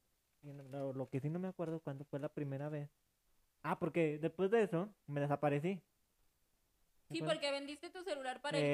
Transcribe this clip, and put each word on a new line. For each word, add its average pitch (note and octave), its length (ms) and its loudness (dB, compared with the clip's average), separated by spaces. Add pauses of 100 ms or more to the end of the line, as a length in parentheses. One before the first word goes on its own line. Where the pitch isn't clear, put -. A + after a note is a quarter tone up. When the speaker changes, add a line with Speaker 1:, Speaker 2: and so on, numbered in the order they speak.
(440)
Speaker 1:
Y C#3+ 100 -12
no, C#3+ 100 -12
lo, C3+ 300 -4
lo C3 160 -4
que C#3 100 0
sí C#3+ 100 0
no E3 100 -2
me F#3 80 -2
acuerdo E3 340 -4
cuándo C#3+ 240 -8
fue C#3+ 140 -4
la D3+ 100 -4
primera C#3+ 400 -4
vez. D3 200 -4 (760)
Ah, E3 140 2
porque D#3+ 400 2
después E3 320 2
de A3+ 140 6
eso F3 260 2 (180)
me C#3+ 140 0
desaparecí. C#3+ 600 2 (1300)
¿Te - 80 -12
Speaker 2:
Sí, - 40 0
Speaker 1:
acuerdas? D#4 180 2
Speaker 2:
porque C#4+ 140 0
vendiste C#4+ 380 -6
tu F#4 140 -12
celular C4 380 -4
para C#4+ 180 0
Speaker 1:
Eh. - 20 4 (120)